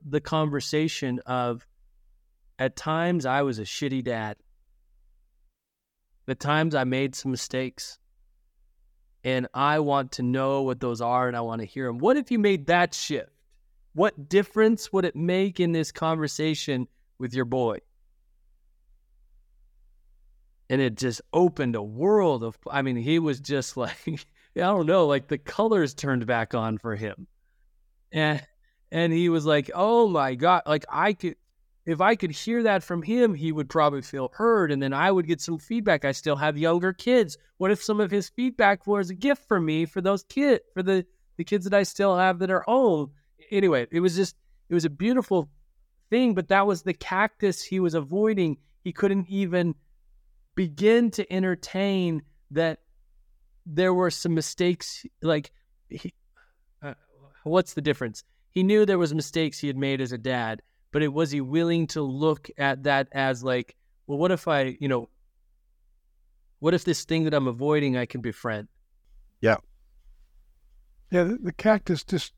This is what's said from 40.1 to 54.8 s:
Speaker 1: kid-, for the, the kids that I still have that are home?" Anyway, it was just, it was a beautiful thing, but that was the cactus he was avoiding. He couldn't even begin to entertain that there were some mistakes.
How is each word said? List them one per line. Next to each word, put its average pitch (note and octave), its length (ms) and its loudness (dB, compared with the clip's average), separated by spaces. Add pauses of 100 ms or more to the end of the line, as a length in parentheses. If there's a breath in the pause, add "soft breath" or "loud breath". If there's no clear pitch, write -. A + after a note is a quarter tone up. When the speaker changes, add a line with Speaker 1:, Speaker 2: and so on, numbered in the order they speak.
Speaker 1:
kid-, C#4 380 2 (100)
for F#3 100 -6
the, F#3 220 0 (320)
the E3+ 80 -6
kids G3 200 -2
that F#3+ 100 -4
I G3+ 80 6
still G3 340 0
have F#3 220 2
that F#3 120 -2
are F#3 120 2
home?" G3+ 480 2 (400)
Anyway, F3+ 400 2
it E3 100 0
was F3+ 160 2
just, F#3 200 -2 (340)
it E3+ 40 -4
was E3 120 2
a D#3+ 40 0
beautiful F#3 600 0 (580)
thing, A#3+ 240 2
but F3+ 160 -2
that G3 180 4
was F#3+ 160 0
the F#3 120 -4
cactus G3 680 -2
he F#3+ 180 -4
was F3 120 0
avoiding. E3+ 640 0 (280)
He F3 80 -6
couldn't G3 360 0
even F3+ 460 0 (800)
begin G3+ 560 2
to - 220 -6
entertain F#3 880 -2 (280)
that D#3+ 300 -2 (840)
there F3+ 300 2
were F3+ 160 2
some E3+ 240 -2
mistakes. F3 720 -2 (180)